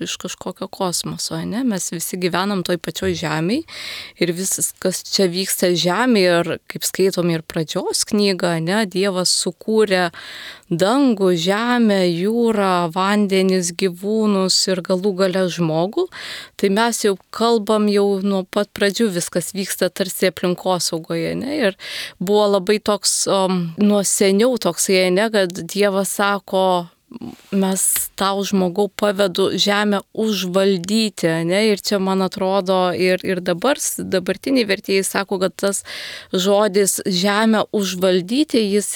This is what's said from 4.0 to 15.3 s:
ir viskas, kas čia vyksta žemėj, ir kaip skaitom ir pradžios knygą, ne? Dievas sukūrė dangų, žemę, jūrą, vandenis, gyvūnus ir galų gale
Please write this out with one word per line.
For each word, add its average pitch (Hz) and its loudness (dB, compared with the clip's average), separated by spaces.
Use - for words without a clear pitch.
ir 175 0
viskas, 185 -4
kas - -4
čia - 0
vyksta 180 0
žemėj, 185 2
ir 170 2
kaip - -6
skaitom 180 0
ir 160 -4
pradžios 185 -4
knygą, 180 0
ne? 196 0
Dievas 185 0
sukūrė 190 0
dangų, 196 4
žemę, 208 2
jūrą, 190 2
vandenis, 190 2
gyvūnus 190 0
ir 185 0
galų 190 0
gale 190 2